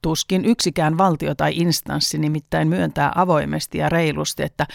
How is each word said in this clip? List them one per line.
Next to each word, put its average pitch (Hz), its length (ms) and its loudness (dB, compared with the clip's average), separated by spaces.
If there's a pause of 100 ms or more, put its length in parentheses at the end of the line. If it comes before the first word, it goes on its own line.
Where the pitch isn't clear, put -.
Tuskin 170 440 0
yksikään 165 520 2
valtio 160 380 2
tai 147 200 0
instanssi 156 640 0
nimittäin 156 500 0
myöntää 156 480 0
avoimesti 156 640 0
ja 151 120 0
reilusti, 151 540 0
että - 320 -4